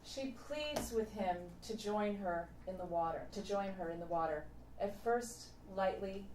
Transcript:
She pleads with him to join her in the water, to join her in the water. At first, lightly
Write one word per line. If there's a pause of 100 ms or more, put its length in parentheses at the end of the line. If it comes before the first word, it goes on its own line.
She (100)
pleads
with
him (260)
to
join
her (180)
in
the
water, (100)
to
join
her
in
the
water. (360)
At
first, (280)
lightly (100)